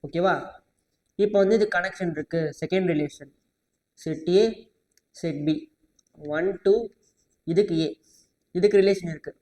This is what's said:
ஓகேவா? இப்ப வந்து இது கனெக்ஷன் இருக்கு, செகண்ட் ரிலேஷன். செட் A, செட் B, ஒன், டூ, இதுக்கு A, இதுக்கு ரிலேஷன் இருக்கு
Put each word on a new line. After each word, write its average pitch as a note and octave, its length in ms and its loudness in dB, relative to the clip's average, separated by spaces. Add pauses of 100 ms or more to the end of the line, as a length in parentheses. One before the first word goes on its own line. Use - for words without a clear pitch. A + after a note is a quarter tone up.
ஓகேவா? E3+ 320 -2 (840)
இப்ப G#3 140 0
வந்து G3 220 4
இது G#3+ 120 2
கனெக்ஷன் F3+ 440 -4
இருக்கு, D#3 300 -4 (140)
செகண்ட் F3+ 340 -2
ரிலேஷன். D3 420 -4 (720)
செட் D#3+ 280 -6
A, F#3+ 140 6 (720)
செட் D3 260 -6
B, D3+ 140 0 (600)
ஒன், D3+ 300 -4 (140)
டூ, G3 120 4 (760)
இதுக்கு E3+ 300 2
A, D#3+ 120 0 (680)
இதுக்கு G3+ 220 4
ரிலேஷன் F#3+ 340 2
இருக்கு D3+ 200 -12 (100)